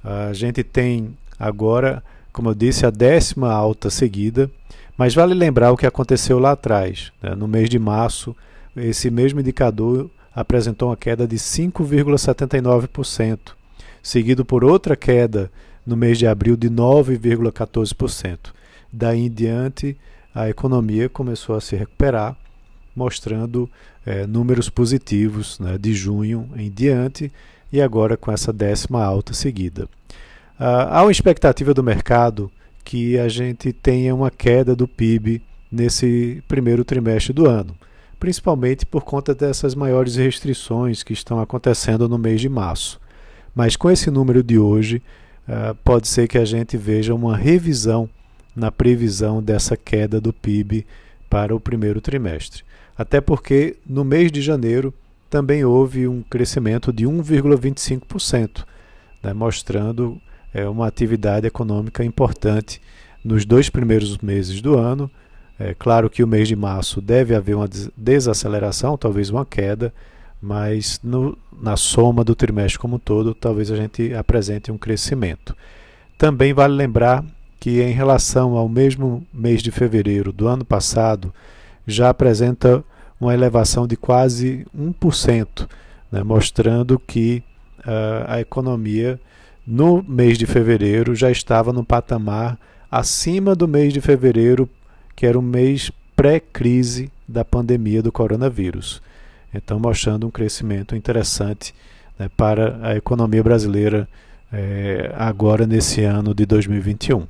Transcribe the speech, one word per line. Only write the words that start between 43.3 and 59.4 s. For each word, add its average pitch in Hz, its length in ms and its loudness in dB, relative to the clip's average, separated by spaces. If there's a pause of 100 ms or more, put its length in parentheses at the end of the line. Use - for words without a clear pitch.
Mas 117 220 2
com 175 140 2
esse 175 200 2
número 131 320 4
de 117 160 4
hoje, 107 440 2 (440)
ah, 110 380 -6
pode 117 240 4
ser 117 200 2
que 123 100 2
a 113 80 4
gente 113 320 -4
veja 107 360 0
uma 117 220 0
revisão 117 720 2 (460)
na 113 180 -4
previsão 110 680 0
dessa 107 340 0
queda 107 420 -2
do 113 140 -2
pib 104 540 -4 (420)
para 104 260 0
o 110 60 -4
primeiro 104 400 -4
trimestre. 104 640 -8 (340)
Até 139 220 0
porque 143 560 0 (100)
no 139 200 -2
mês 160 260 4
de 143 80 -4
janeiro 135 540 -2 (340)
também 143 340 0
houve 127 460 2
um 123 140 -4
crescimento 117 680 -2
de 113 160 0
um 160 140 0
vírgula 147 340 2
vinte 135 220 -2
e - 60 -10
cinco 131 240 -4
por - 140 -10
cento, - 460 -2 (560)
né, 101 120 -6
mostrando, 113 840 -4 (360)